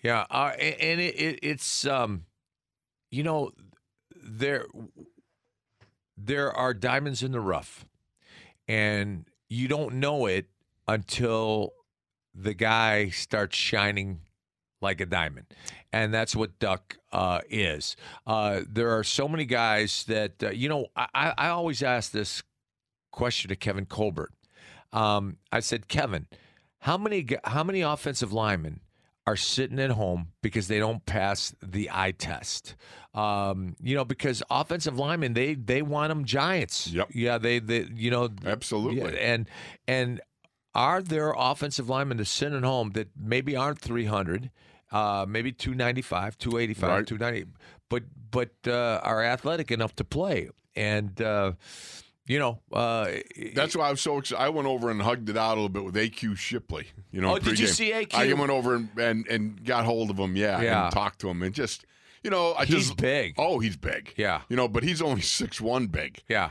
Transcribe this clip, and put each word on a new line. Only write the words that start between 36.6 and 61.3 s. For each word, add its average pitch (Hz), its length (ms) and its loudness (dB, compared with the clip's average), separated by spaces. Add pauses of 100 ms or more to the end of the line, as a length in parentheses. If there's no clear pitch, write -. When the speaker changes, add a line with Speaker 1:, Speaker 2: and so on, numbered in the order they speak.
Speaker 2:
Yep. 85 260 0
Speaker 1:
Yeah, 120 240 2
they, 120 220 2
they, 113 360 0
you 113 160 0
know. 120 180 2 (160)
Speaker 2:
Absolutely. 113 680 -2
Speaker 1:
Yeah, 92 60 -2 (140)
and, 113 160 0 (380)
and 127 340 0 (520)
are 160 280 4
there 156 360 0
offensive 135 520 0
linemen 131 280 0
that 107 80 0
sit - 260 0
at 131 120 0
home 123 280 2
that 104 160 -4 (100)
maybe 127 380 0
aren't 143 240 0
three 117 260 -2
hundred, 104 460 0 (400)
uh, 104 360 2
maybe 117 240 -2
two 127 220 -6
ninety-five, 120 640 -2
two 117 200 -2
eighty-five, 110 320 0
Speaker 2:
Right. 98 180 4
Speaker 1:
two 113 100 -6
ninety, 113 280 -2 (440)
but, 120 140 -2 (280)
but, 123 200 0 (160)
uh, 120 360 2
are 110 200 2
athletic 135 480 0
enough 113 260 0
to 113 80 -2
play? 147 440 0 (260)
And, 104 460 0
uh, 104 320 2 (720)
you 139 120 2
know, 117 200 0 (140)
uh, 113 380 2 (420)
Speaker 2:
That's 147 240 2
why 151 100 2
I 143 40 2
was 139 100 -2
so 147 160 0
excited. 135 260 -2
I 147 60 4
went 147 180 0
over 120 220 0
and 107 120 0
hugged 113 280 2
it 107 80 0
out 113 160 4
a 107 80 2
little 101 80 2
bit 98 160 -4
with 92 100 -4
A 110 140 2
Q 107 260 -4
Shipley. - 520 -6 (240)
You 95 100 -2
know, 95 140 4
Speaker 1:
Oh, 196 40 0
did - 200 2
you 107 80 6
Speaker 2:
pregame. - 20 6
Speaker 1:
see 214 240 2
A - 120 0
Q? - 140 0
Speaker 2:
I 135 140 4
went 139 180 2
over 127 240 2
and, 113 220 0
and, 113 300 2
and 107 360 -2
got 120 220 2
hold 113 240 2
of 98 80 -2
him, 95 180 0
yeah, 101 240 4
Speaker 1:
Yeah. 113 260 4
Speaker 2:
and 85 80 0
talked 101 260 0
to 98 100 -4
him, 87 140 -2